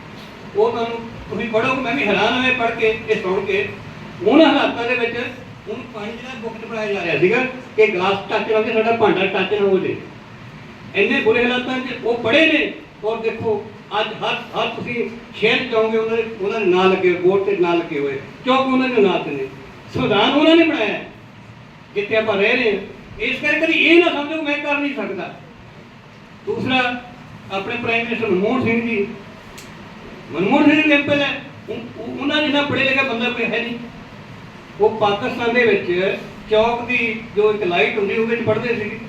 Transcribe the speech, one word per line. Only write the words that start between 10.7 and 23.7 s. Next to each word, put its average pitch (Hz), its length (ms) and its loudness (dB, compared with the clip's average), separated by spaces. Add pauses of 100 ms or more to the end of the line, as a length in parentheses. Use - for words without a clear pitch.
ਇੰਨੇ - 260 2
ਬੁਰੇ 233 240 4
ਹਾਲਾਤਾਂ 247 360 -2
'ਚ 247 40 -6 (200)
ਉਹ 233 140 0
ਪੜ੍ਹੇ 311 340 4
ਨੇ। - 200 0 (320)
ਔਰ 220 140 -2
ਦੇਖੋ 226 480 -2 (340)
ਅੱਜ 220 60 0
ਹਰ, - 280 -4
ਹਰ 220 320 -4
ਤੁਸੀਂ 233 440 -6 (260)
ਸ਼ਹਿਰ 240 220 2
'ਚ 262 40 -2
ਜਾਓਗੇ, 226 360 2
ਉਹਨਾਂ 226 180 0
ਦੇ, 226 80 0 (160)
ਉਹਨਾਂ 214 200 -2
ਦੇ 190 60 0
ਨਾਂ 180 180 6
ਲੱਗੇ 180 260 4
ਹੋਏ, 170 80 0
ਬੋਰਡ 190 240 4
'ਤੇ 196 140 0
ਨਾਂ 170 200 2
ਲੱਗੇ 160 220 -4
ਹੋਏ, 139 200 -2 (260)
ਕਿਉਂਕਿ 262 180 4
ਉਹਨਾਂ 262 260 2
ਦੇ 233 140 2
ਨਾਂ 175 180 4
'ਤੇ 151 100 -6
ਨੇ। 135 180 -4 (460)
ਸੰਵਿਧਾਨ 226 360 2
ਉਹਨਾਂ 320 260 6
ਨੇ 330 80 8
ਬਣਾਇਆ 233 220 2
ਹੈ, - 240 -6 (840)
ਜਿੱਥੇ 202 220 -2
ਆਪਾਂ 220 200 2
ਰਹਿ 220 200 4
ਰਹੇ 233 160 2
ਹਾਂ। 185 60 0 (420)
ਇਸ 262 200 -2
ਕਰਕੇ 302 200 0
ਕਦੀ 330 120 2